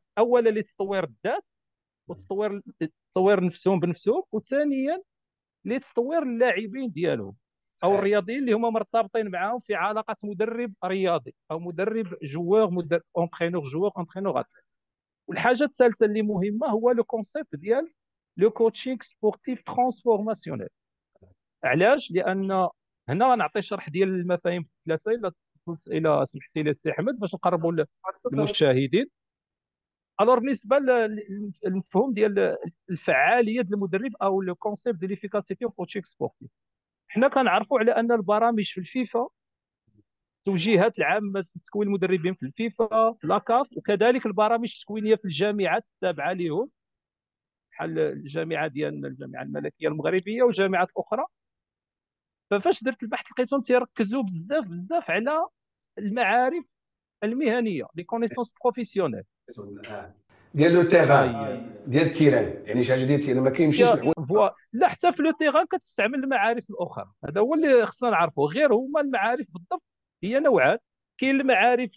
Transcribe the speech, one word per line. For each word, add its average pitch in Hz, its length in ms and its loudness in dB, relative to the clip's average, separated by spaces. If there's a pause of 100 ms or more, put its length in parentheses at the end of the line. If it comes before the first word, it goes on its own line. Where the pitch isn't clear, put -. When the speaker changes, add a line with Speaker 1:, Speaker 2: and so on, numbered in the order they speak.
(180)
Speaker 1:
أولا 233 320 4
لتطوير 196 540 -4
الذات 202 400 -6 (640)
وتطوير، 196 540 -6 (520)
تطوير 185 300 4
نفسهم 185 360 0
بنفسهم، 185 520 0
وثانيا 277 680 -2 (640)
لتطوير 254 580 -2
اللاعبين 233 680 -2
ديالهم 135 440 -4 (480)
او 175 60 4
Speaker 2:
صحيح. 202 100 2
Speaker 1:
الرياضيين 202 400 0
اللي 247 140 0
هما 233 160 0
مرتبطين 220 640 -2
معاهم 202 280 -4
في 208 160 -6
علاقه 214 480 -4
مدرب 220 500 -4 (120)
رياضي 180 500 -2 (160)
او 160 80 -6
مدرب 180 640 -6
جوور، 175 480 2
مدرب 170 300 -2 (160)
اونترينور 170 460 -2
جوور، 160 340 -2
اونترينور 180 420 -4
اتليت. - 240 -12 (640)
والحاجه 233 360 0
الثالثه 233 420 2
اللي 214 160 2
مهمه 208 460 -2
هو 226 240 2
لو 233 120 2
كونسيبت - 520 -8
ديال 226 380 -2 (440)
لو 208 140 4
كوتشينغ 226 500 0
سبورتيف - 600 -4
ترانسفورماسيونيل. 220 1040 -2 (960)
علاش؟ 180 480 4
لان 190 400 -2 (580)
هنا 185 160 2
غنعطي 214 360 2
شرح - 280 -8
ديال 185 200 0
المفاهيم 180 580 -2 (220)
الثلاثه، 160 220 -2
الا، 220 200 -4 (560)
الا 147 460 0
سمحتي 156 300 -8
لي 151 100 0
سي 151 180 -6
احمد، 240 280 -4
باش 196 140 -8
نقربوا 170 380 -2
ل-، 160 140 0 (380)
Speaker 2:
تفضل. 180 140 -4
Speaker 1:
للمشاهدين. 143 720 2 (1120)
الور 247 180 4
بالنسبه 254 380 0
ل-، 240 380 2
ل-، 208 380 -10 (100)
للمفهوم 196 500 0
ديال 202 440 0 (320)
الفعاليه 208 720 2
ديال 196 120 -4
المدرب 196 380 -4 (100)
او 196 200 0
لو 180 140 -4
كونسيبت 208 440 -6
ديال 190 100 -6
ليفيكاسيتي 202 560 -6
او 226 60 -4
كوتشينغ 180 340 -10
سبورتيف، - 440 -10 (580)
حنا 240 200 2
كنعرفوا 226 520 2
على 226 120 2
ان 233 200 0
البرامج 214 600 0
في - 60 -12
الفيفا، 233 520 -4 (1120)
التوجيهات 196 580 2
العامه 190 480 -2 (100)
لتكوين 202 320 -4
المدربين 185 460 0
في - 100 -12
الفيفا، 226 800 0
في - 60 -8
لاكاف، 226 400 0 (100)
وكذلك 233 480 2
البرامج 220 500 0
التكوينيه 214 400 -2
في 220 100 -4
الجامعات 190 680 0
التابعه 165 400 -4
لهم، 180 360 -4 (1000)
بحال 160 280 -8
الجامعه 151 680 -4
ديالنا، 147 400 -6
الجامعه 131 360 -12
الملكيه 147 440 -6
المغربيه 185 560 -2
وجامعات 190 440 2 (100)
اخرى. 233 280 -4 (1300)
ففاش 202 320 0
درت 254 200 -4
البحث - 280 -8
لقيتهم 254 300 -2
تيركزوا 247 600 0
بزاف، 196 420 -4
بزاف 180 460 -6
على 285 360 -2 (500)
المعارف 240 680 0 (580)
المهنيه، 220 720 -2
لي 170 80 -10
كونيسونس 233 500 -6 (100)
بروفيسيونيل. 190 600 -2 (640)
Speaker 2:
آه. 101 260 -14 (400)
ديال 165 200 6
لو 175 100 6
تيغان، 143 520 6
Speaker 1:
أي. - 340 -8 (180)
Speaker 2:
ديال 147 200 2
التيران، 127 580 2
يعني 120 180 0
شي 120 80 0
حاجه 131 140 2
ديال 143 140 2
التيران، 131 240 0
ما 135 60 4
كيمشيش 160 380 4
Speaker 1:
يا 233 60 6
Speaker 2:
الحوايج. 156 360 -2
Speaker 1:
فوا، 208 200 4 (240)
لا، 233 140 2
حتى - 260 2
في - 80 -4
لو 311 100 2
تيغان 302 340 2
كتستعمل 262 580 -2
المعارف 233 460 0
الاخرى، 165 420 -10 (140)
هذا 156 160 -2
هو 254 120 2
اللي 277 320 6
خصنا - 240 -4
نعرفه. 165 340 2
غير 233 300 2
هما 269 280 0
المعارف 254 480 -2
بالضبط 175 340 -8 (400)
هي 233 160 0
نوعان، 208 380 4 (400)
كاين 269 240 2
المعارف 247 560 4